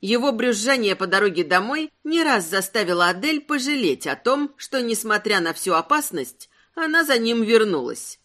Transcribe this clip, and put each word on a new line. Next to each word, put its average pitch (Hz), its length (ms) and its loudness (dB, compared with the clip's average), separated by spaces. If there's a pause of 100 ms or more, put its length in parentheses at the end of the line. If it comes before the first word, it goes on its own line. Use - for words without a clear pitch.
Его 240 320 0
брюзжание 226 640 0
по 190 100 -4
дороге 185 380 2
домой 226 460 0 (140)
не 330 180 0
раз 233 260 2
заставило 180 600 0
Адель 269 320 -2
пожалеть 262 680 -2
о 139 100 -4
том, 285 420 0
что, - 240 -4
несмотря 214 580 0
на 165 140 -2
всю - 180 -4
опасность, 165 800 -2 (240)
она 320 300 0
за 277 140 2
ним 233 240 2
вернулась. 208 840 0